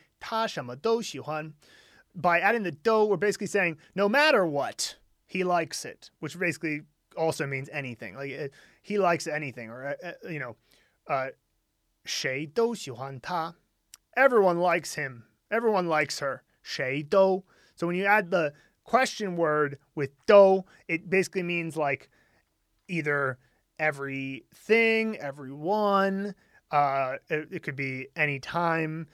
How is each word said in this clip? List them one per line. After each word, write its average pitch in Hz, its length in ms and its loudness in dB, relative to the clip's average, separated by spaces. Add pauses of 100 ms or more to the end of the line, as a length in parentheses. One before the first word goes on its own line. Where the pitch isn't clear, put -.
(200)
他 226 260 -4
什 151 200 -6
么 123 100 -10
都 226 260 0
喜 147 180 -10
欢, 156 340 -8 (600)
by 170 280 2
adding 214 220 2
the 175 80 -2
do, 220 340 4
we're 208 100 4
basically 196 320 0
saying 175 300 0 (180)
no 202 140 4
matter 269 360 4
what, 143 520 -4 (280)
he 185 200 -4
likes 170 400 -2
it, - 340 -18
which 160 180 -10
basically 160 440 -4 (340)
also 160 320 -2
means 139 240 -8
anything. 123 440 -10
Like, 139 160 -10
it, 139 220 -10 (280)
he 208 160 -6
likes 175 300 0
anything, 135 420 -8
or, 127 180 -12
uh, 143 160 -6
uh, - 260 -14
you 151 100 -8
know, 123 180 -12 (500)
uh, 135 220 -2 (720)
谁 139 440 -6
都 233 280 -2
喜 - 160 -12
欢 131 300 -12
他. 170 340 -6 (640)
Everyone 208 420 4
likes 170 360 0
him. 131 280 -10 (260)
Everyone 214 380 2
likes 151 320 0
her. 135 220 -6 (200)
谁 139 460 -4
都. 190 380 4 (300)
So 170 120 -4
when 175 80 -2
you 190 100 -2
add 202 240 4
the 165 240 0 (300)
question 214 540 0
word 151 420 0 (160)
with 143 160 -4 (140)
do, 190 400 10 (220)
it 170 220 -4
basically 185 340 0
means, 170 340 -6
like, 139 320 -2 (800)
either 147 500 -2 (420)
everything, 156 1400 -2
everyone, 196 1160 -2 (360)
uh, 135 460 0 (120)
it, 151 220 -2
it 185 120 -10
could 139 120 -8
be 131 400 -8
anytime, 160 1000 -2